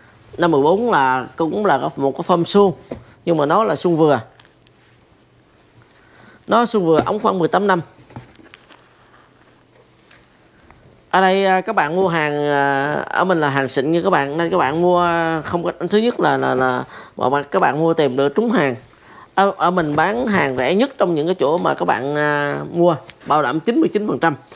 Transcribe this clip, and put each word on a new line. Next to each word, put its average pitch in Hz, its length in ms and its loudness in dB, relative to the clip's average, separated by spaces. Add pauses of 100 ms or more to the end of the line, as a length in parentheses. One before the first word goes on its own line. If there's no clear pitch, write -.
(380)
Năm 170 120 2
mười 139 120 4
bốn 202 280 2
là 131 360 0 (100)
cũng 185 300 -2
là 143 120 2 (180)
một 139 200 0
cái 170 100 -10
form 170 180 2
suông. 202 280 4 (520)
Nhưng 165 120 0
mà 147 100 0
nó 185 180 2
là 185 120 -2
suông 175 200 0
vừa. 151 240 4 (2250)
Nó 226 200 4
suông 196 200 0
vừa, 156 140 4
ống 208 200 -2
khoảng 196 180 0
mười 160 100 0
tám 196 180 0
năm. 180 140 0 (3250)
Ở 180 100 2
đây, 190 260 2
à, 185 140 2
các 214 160 -4
bạn 160 200 0
mua 190 120 2
hàng, 147 420 -2
à, 139 420 0
ở - 320 -2
mình 185 160 0
là 147 100 0
hàng 135 180 -2
xịn 143 240 -2
như 170 100 0
các 196 80 0
bạn, 143 260 0
nên 170 140 -2
các 185 80 0
bạn 151 240 0
mua 175 260 2 (360)
không 175 200 -4
có, 175 80 -4 (180)
thứ 202 80 2
nhất 233 220 -2
là, 147 160 2
là, 135 180 -2
là 127 300 0 (320)
mà, 123 120 0
mà 139 140 0
các 190 180 -2
bạn 143 180 0
mua 165 160 0
tìm 139 220 0
được 143 180 0
trúng 226 160 0
hàng. 143 260 0 (580)
Ở, 196 220 2
ở 170 140 0
mình 156 260 -2
bán 214 300 0
hàng 151 300 0
rẻ 131 180 0
nhất 262 240 2
trong 175 160 0
những 151 120 -2
cái 180 80 0
chỗ 151 240 0
mà 160 160 0
các 165 100 -6
bạn, 139 320 -2
à, 147 440 -2 (120)
mua, 170 240 2 (300)
bảo 147 160 2
đảm 143 180 -2
chín 240 200 -2
mươi 233 120 2
chín 208 160 -4
phần 143 100 -4
trăm. 151 180 0 (200)